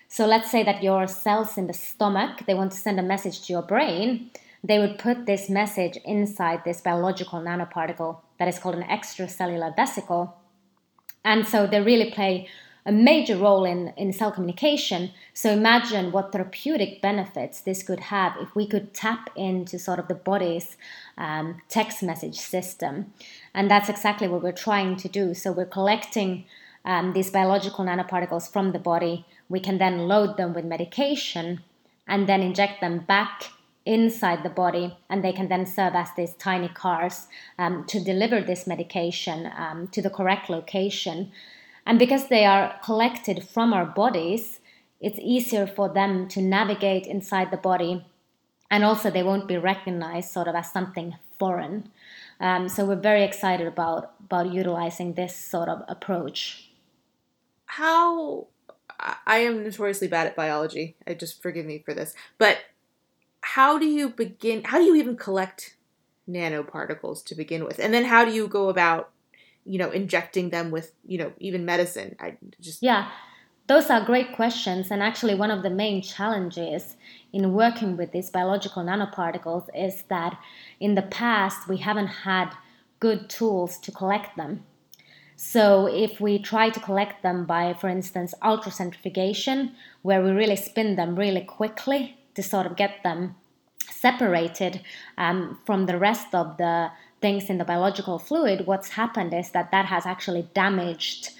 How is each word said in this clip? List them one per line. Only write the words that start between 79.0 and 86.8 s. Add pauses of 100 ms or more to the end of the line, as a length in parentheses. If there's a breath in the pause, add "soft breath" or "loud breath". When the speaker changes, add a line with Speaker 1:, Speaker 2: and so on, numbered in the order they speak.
Speaker 1:
is
that (400 loud breath)
in
the
past
we
haven't
had (460 soft breath)
good
tools
to
collect
them. (720 soft breath)
So
if
we
try
to
collect